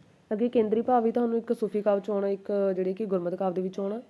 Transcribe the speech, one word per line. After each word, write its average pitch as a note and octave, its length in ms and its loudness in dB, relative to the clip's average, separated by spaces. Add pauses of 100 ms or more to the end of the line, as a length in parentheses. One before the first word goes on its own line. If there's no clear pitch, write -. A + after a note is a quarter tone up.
(320)
ਅੱਗੇ A3 160 0
ਕੇਂਦਰੀ A3 340 2
ਭਾਵ A#3+ 220 4
ਵੀ A3+ 80 2
ਤੁਹਾਨੂੰ A#3 260 2
ਇੱਕ A3+ 140 -2
ਸੂਫੀ G#3+ 300 -2
ਕਾਵਿ G3+ 180 2
ਚੋਂ G3+ 140 -4
ਆਉਣਾ, G3+ 140 0
ਇੱਕ G3 480 0
ਜਿਹੜੇ F#3 180 0
ਕਿ G#3+ 100 -6
ਗੁਰਮਤਿ F3+ 320 -2
ਕਾਵਿ F#3+ 180 -2
ਦੇ F#3 80 -2
ਵਿੱਚੋਂ F#3+ 220 -4
ਆਉਣਾ। G#3+ 260 -6